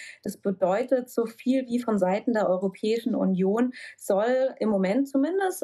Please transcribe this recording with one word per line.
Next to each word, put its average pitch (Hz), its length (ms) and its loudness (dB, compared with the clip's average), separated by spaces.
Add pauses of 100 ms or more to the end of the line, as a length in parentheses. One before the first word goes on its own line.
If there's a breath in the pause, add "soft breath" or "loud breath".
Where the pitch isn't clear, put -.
(240 loud breath)
das 208 140 -10
bedeutet, 214 720 0
so 233 160 0
viel 254 400 -2
wie 240 140 -2
von 220 180 0
Seiten 190 340 0
der 208 160 2
Europäischen 202 680 -2
Union 190 600 2 (240 loud breath)
soll 254 600 0
im 214 120 0
Moment 202 380 2
zumindest 359 560 0